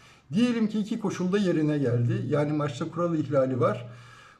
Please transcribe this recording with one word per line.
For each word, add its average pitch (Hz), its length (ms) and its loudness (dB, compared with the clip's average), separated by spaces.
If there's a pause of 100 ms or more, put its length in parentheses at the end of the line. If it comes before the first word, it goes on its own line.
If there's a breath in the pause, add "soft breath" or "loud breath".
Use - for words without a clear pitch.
(320 loud breath)
Diyelim 226 360 2
ki 214 100 -4
iki 214 220 -2
koşul 180 320 -2
da 208 60 2
yerine 156 400 2
geldi. 120 480 0
Yani 147 260 0
maçta 151 380 -4
kural 170 240 -2
ihlali 131 460 2
var. 208 280 0 (520 loud breath)